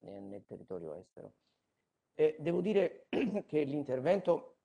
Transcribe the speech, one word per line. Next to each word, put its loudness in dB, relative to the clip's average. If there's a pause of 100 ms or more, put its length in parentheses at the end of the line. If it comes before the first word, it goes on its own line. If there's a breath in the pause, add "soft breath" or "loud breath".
eh, -14
nel -12
territorio -10
estero. -16 (840)
E 4
devo 0
dire 2
<clears throat> 0
che 2
l'intervento 0